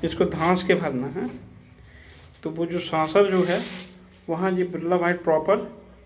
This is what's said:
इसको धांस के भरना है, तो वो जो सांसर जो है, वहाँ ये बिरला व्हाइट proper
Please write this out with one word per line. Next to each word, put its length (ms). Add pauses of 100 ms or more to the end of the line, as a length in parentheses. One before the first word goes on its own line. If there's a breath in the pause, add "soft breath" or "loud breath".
इसको 220
धांस 380
के 120
भरना 320
है, 220 (1120 loud breath)
तो 60
वो 160
जो 140
सांसर 520
जो 120
है, 200 (680)
वहाँ 220
ये 120
बिरला 320
व्हाइट 280
proper 580 (240)